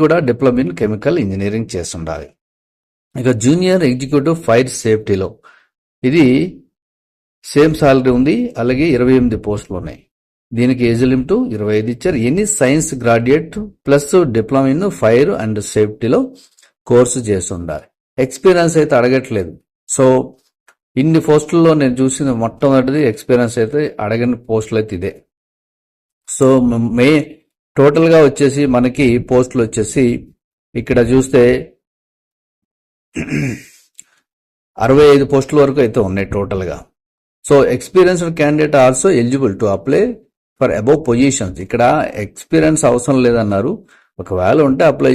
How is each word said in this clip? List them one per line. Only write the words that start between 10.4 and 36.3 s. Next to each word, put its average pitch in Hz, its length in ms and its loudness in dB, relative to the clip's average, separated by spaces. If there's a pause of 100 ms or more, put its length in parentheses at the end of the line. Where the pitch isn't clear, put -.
దీనికి 123 340 0
ఏజ్ 117 260 0
లిమిట్ 131 240 -2 (200)
ఇరవై 104 240 -4
ఐదు 110 160 -4
ఇచ్చారు. 165 220 -4 (120)
Any 190 160 -2 (120)
science 147 320 0 (140)
graduate 120 500 0 (300)
plus 143 220 2 (320)
diploma 135 360 0
in 165 100 -2 (180)
fire 123 300 4 (120)
and 110 140 -6 (160)
safety-లో 107 460 0 (680)
కోర్సు 123 320 2
చేసి 101 340 -4
ఉండాలి. 82 340 -10 (300)
ఎక్స్పీరియన్స్ 165 600 0
అయితే 151 180 2
అడగట్లేదు. 120 560 0 (380)
So, 131 160 0 (920)
ఇన్ని 156 320 2
పోస్టుల్లో 160 440 2 (100)
నేను 127 180 0
చూసిన 131 300 -2 (140)
మొట్టమొదటిది 135 680 0
ఎక్స్పీరియన్స్ 120 520 -2
అయితే 147 200 -2 (220)
అడగని 120 340 -2 (100)
పోస్టులు 110 320 -2
అయితే 107 160 -6
ఇదే. 90 160 -8 (1160)
So, 135 200 -2 (220)
మ-, 117 280 -2
మే-, 147 280 2 (520)
టోటల్ 151 360 4
గా 160 140 6
వచ్చేసి 139 380 0
మనకి 127 420 0 (120)
పోస్టులు 127 440 0
వచ్చేసి 113 420 -2 (720)
ఇక్కడ 123 240 -2 (100)
చూస్తే 131 340 2 (1700)
<clears throat> - 1700 -10
అరవై 139 280 4
ఐదు 139 120 4
పోస్టుల 135 360 0
వరకు 139 240 2
అయితే 113 140 -2
ఉన్నాయి 98 360 -2